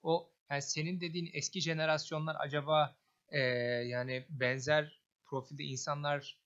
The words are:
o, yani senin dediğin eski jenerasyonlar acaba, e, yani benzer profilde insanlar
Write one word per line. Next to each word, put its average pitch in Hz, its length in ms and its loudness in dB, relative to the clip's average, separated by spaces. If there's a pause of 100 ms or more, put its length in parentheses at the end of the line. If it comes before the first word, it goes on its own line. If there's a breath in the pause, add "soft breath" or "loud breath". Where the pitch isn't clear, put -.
o, 165 300 0 (180)
yani 143 120 -2
senin 165 380 -2
dediğin 170 320 -4
eski 156 280 -4
jenerasyonlar 156 760 0
acaba, 147 580 2 (320)
e, 147 100 -2
yani 123 880 0
benzer 135 720 2 (240)
profilde 139 400 -8
insanlar 143 800 -2